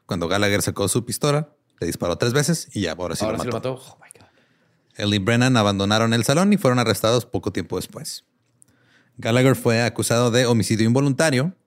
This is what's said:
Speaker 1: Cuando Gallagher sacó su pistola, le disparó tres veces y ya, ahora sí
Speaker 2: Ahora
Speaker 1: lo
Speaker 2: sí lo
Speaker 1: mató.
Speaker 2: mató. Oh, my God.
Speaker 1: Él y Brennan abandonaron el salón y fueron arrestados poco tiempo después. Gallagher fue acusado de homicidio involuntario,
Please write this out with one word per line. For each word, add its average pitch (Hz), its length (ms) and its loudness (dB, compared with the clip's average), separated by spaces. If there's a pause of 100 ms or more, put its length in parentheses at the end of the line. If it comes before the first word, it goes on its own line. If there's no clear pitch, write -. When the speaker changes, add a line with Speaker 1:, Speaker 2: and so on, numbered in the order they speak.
Speaker 1:
Cuando 85 240 -4
Gallagher 101 320 0
sacó 98 260 -2
su 92 180 -2
pistola, 147 440 -2 (320)
le 85 60 -4
disparó 85 300 -4
tres 120 140 -2
veces 147 400 -2
y 104 100 -6
ya, 82 120 -2
ahora 85 240 -6
sí 107 80 -4
Speaker 2:
Ahora 110 120 -4
Speaker 1:
lo - 60 -4
Speaker 2:
sí 123 60 -6
lo 117 60 -4
Speaker 1:
mató. 120 200 -6
Speaker 2:
mató. - 160 -18
Oh, - 100 -20
my - 60 -20 (100)
God. - 100 -20 (680)
Speaker 1:
Él 104 180 -2
y 104 60 2
Brennan 120 380 2
abandonaron 104 560 2
el 117 100 2
salón 180 300 2
y 196 40 4
fueron 127 220 2
arrestados 113 460 0
poco - 260 -6
tiempo - 240 -6
después. - 480 -10 (920)
Gallagher 123 400 4
fue 117 260 2
acusado 117 480 0
de 123 140 2
homicidio 113 400 2
involuntario, 139 680 2 (140)